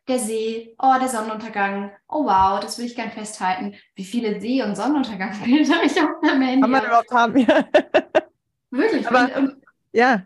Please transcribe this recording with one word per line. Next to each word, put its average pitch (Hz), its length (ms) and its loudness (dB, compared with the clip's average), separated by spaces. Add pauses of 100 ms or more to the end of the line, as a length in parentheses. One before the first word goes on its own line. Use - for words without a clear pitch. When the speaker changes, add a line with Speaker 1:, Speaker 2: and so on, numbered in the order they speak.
Speaker 1:
der 254 120 0
See. 220 580 -6
Oh, 262 240 4
der 254 80 -2
Sonnenuntergang. 214 800 -6 (180)
Oh, 302 160 -4
wow, 196 360 2
das 214 180 -10
will 240 80 -8
ich 233 100 -10
gern 220 140 -8
festhalten. 202 640 -6 (220)
Wie 190 100 -12
viele 214 340 -4
See- 247 220 -2
und 202 140 -4
Sonnenuntergangsbilder 240 1000 0
<laughs> 339 100 0
ich 339 160 2
auf 311 100 2 (120)
meinem 294 220 2
Handy 262 180 2
Speaker 2:
Kann 220 80 4
man 262 120 2
Speaker 1:
habe. 254 60 -6
Speaker 2:
überhaupt 233 240 2
haben, 233 280 2
ja. 262 260 4 (1040)
Speaker 1:
Wirklich. 285 380 0
Speaker 2:
Aber 247 280 2
Speaker 1:
Und, 277 180 -2
und - 40 -20 (340)
Speaker 2:
ja, 226 340 2